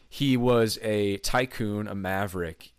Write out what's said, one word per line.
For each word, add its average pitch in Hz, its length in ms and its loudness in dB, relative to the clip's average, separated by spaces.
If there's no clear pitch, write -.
he 139 280 0
was 120 440 4
a 104 380 0
tycoon, 107 680 -2
a 101 80 -8
maverick 95 840 -6